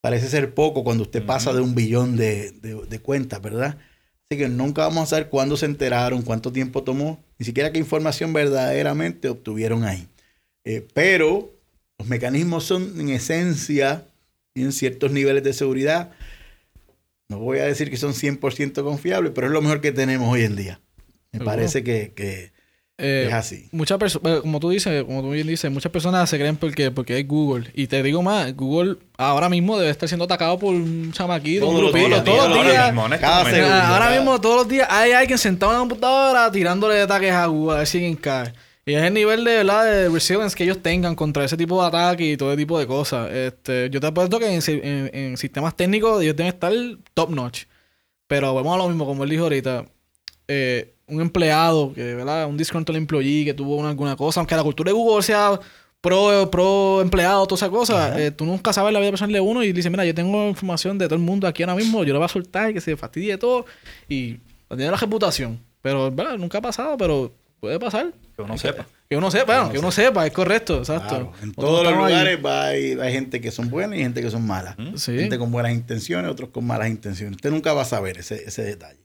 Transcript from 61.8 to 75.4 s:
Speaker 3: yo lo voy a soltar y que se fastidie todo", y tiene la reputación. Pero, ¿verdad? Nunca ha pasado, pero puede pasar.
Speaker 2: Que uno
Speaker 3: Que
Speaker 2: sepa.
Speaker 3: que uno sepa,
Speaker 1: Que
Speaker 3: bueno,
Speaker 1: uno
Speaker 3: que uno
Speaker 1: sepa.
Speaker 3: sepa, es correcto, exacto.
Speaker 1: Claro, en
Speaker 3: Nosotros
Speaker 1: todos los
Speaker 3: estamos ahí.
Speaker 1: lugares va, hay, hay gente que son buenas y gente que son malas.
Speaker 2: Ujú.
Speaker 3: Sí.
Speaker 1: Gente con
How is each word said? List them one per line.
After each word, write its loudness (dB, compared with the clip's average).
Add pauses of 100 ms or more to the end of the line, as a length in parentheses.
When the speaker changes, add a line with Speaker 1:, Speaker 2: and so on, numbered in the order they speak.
Speaker 3:
yo 2
lo 2
voy 2
a -2
soltar -2
y -6
que -4
se -4
fastidie -6
todo", 0 (420)
y -6 (320)
tiene -4
la 0
reputación. -2 (240)
Pero, 0
¿verdad? -4
Nunca -6
ha -4
pasado, -6
pero 0 (280)
puede -6
pasar. -4 (220)
Speaker 2:
Que -12
uno -10
Speaker 3:
Que -8
Speaker 2:
sepa. -6 (220)
Speaker 3:
que -2
uno 0
sepa, 2
Speaker 1:
Que 0
Speaker 3:
bueno, 4
Speaker 1:
uno -4
Speaker 3:
que -2
uno 0
Speaker 1:
sepa. 4
Speaker 3:
sepa, 2
es -2
correcto, 0
exacto. -4
Speaker 1:
Claro, -6
en -10
Speaker 3:
Nosotros -12 (100)
Speaker 1:
todos 4
los 4
Speaker 3:
estamos 2
ahí. 4
Speaker 1:
lugares 2
va, 0
hay, -2
hay -2
gente -4
que -8
son -4
buenas -4
y -2
gente -4
que -4
son -4
malas. -6
Speaker 2:
Ujú. -12
Speaker 3:
Sí. -6
Speaker 1:
Gente -2
con -4